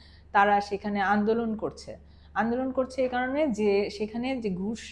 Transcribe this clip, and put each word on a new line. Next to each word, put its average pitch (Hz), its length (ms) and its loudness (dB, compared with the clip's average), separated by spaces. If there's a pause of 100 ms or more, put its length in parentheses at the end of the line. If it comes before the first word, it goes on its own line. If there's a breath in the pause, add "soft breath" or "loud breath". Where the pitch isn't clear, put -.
(320 soft breath)
তারা 202 280 6
সেখানে 202 400 -4
আন্দোলন 208 560 2
করছে। 143 400 -8 (380 soft breath)
আন্দোলন 247 380 0
করছে 262 300 -2
এই 254 60 2
কারণে 254 380 0 (120)
যে 202 320 2
সেখানে 233 500 -4
যে 220 100 -2
ঘুষ 196 300 -4 (120)